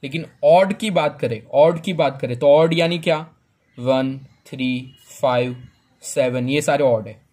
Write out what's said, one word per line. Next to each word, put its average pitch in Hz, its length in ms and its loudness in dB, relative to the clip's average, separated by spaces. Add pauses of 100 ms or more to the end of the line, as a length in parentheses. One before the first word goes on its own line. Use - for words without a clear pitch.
लेकिन 147 220 -8 (200)
ऑड 185 280 4
की 214 180 -6
बात 151 300 -2
करें, 113 200 -4 (120)
ऑड 160 280 4
की 190 140 -6
बात 139 260 -2
करें 120 180 -6
तो 147 100 2
ऑड 160 240 6
यानी 165 260 0
क्या? 160 180 0 (600)
वन, 131 400 -2 (300)
थ्री, 127 220 -6 (420)
फ़ाइव, 123 440 -2 (480)
सेवन, 127 460 -2
ये 147 120 0
सारे 147 220 0
ऑड 113 240 0
है। 110 80 -18 (160)